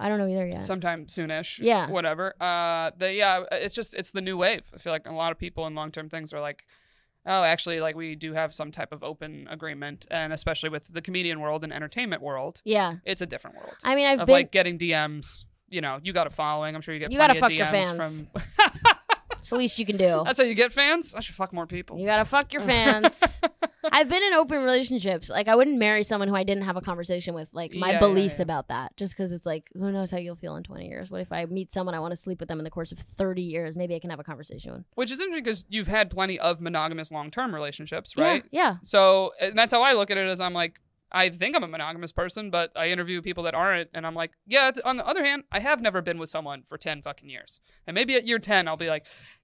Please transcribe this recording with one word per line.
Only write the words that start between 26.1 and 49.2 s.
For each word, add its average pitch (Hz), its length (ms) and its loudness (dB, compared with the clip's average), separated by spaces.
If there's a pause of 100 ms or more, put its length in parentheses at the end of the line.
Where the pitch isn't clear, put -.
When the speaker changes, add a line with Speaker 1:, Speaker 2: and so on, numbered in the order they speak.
Speaker 1:
who 202 60 0
I 190 100 0
didn't 196 200 0
have 185 120 -4
a 180 60 -6
conversation 175 520 -4
with, 156 200 -10
like, 165 180 -8
my 180 160 -2
Speaker 2:
Yeah, 190 60 4
yeah, 170 60 4
Speaker 1:
beliefs 196 380 4
Speaker 2:
yeah. - 40 -2
Speaker 1:
about 165 260 -2
that, 123 300 -6
just 196 180 -8
'cause 185 160 -4
it's 175 140 -10
like, 160 260 -6
who 196 200 -4
knows 190 180 -4
how 180 80 -6
you'll 175 160 -8
feel 165 220 -12
in 165 60 -12
twenty 180 260 -14
years? 185 220 -12
What 185 120 -8
if 180 100 -10
I 170 140 -4
meet 185 240 -6
someone, 185 240 -4
I 160 60 -6
wanna 170 160 -6
sleep 185 220 -8
with 160 120 -12
them 160 100 -6
in 156 40 -8
the 160 60 -10
course 165 220 -10
of 170 60 -16
thirty 185 440 -4
years? 165 360 -6
Maybe 175 160 -4
I 165 40 -6
can 175 120 -10
have 151 100 -10
a 147 40 -16
conversation 143 500 -14
with. - 100 -16 (100)
Speaker 2:
Which 240 160 -2
is 262 100 -6
interesting 339 240 -4
'cause 220 260 -4
you've 202 180 -4
had 214 220 2
plenty 190 280 -2
of 165 220 0
monogamous 165 500 -4
long-term 160 440 -6
relationships, 151 640 -8
Speaker 1:
Yeah, 302 60 4
Speaker 2:
right? 349 260 2
Speaker 1:
yeah. 285 320 2
Speaker 2:
So, 190 580 6
and 196 160 0
that's 226 160 4
how 233 80 4
I 262 140 6
look 202 160 2
at 196 80 2
it, 190 100 0
is 185 140 -2
I'm 180 100 -2
like, 170 280 -2 (320)
I 185 160 4
think 226 280 -2
I'm 254 80 2
a - 20 -6
monogamous 160 460 -8
person, 185 400 -4
but 170 240 0
I 165 140 0
interview 180 300 -2
people 175 220 -6
that 165 100 -2
aren't, 175 400 2
and 165 140 -8
I'm 165 80 -6
like, 165 160 -4 (160)
"Yeah, 262 240 6
th-, - 140 -8
on 254 120 0
the 240 80 -6
other 311 200 0
hand, 285 260 2
I 190 80 -2
have 262 240 2
never 190 180 0
been 170 180 -4
with 160 120 -8
someone 143 320 -8
for 156 160 -14
ten 147 240 -8
fucking 143 260 -12
years." - 300 -18 (260)
And 170 120 -8
maybe 254 180 2
at 240 140 4
year 233 100 2
ten, 190 300 2
I'll 160 80 -2
be 165 120 -6
like, 156 160 -2 (400)